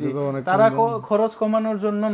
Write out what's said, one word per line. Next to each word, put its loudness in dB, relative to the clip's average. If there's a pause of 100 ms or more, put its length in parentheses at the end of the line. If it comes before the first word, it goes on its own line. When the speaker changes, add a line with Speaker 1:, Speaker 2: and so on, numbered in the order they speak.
Speaker 1:
জি। -2
Speaker 2:
যেটা -4
অনেক -4
Speaker 1:
তারা 6
Speaker 2:
কম -2
দাম। 2
Speaker 1:
ক-, -6
খরচ 2
কমানোর 0
জন্য -2 (120)